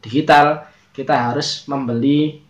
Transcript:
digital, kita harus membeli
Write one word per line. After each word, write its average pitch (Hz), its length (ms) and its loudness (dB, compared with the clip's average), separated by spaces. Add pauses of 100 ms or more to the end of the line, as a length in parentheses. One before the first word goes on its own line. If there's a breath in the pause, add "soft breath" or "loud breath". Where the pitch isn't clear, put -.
digital, 147 640 2 (240 soft breath)
kita - 240 -4 (160)
harus 139 400 -6
membeli 139 800 -2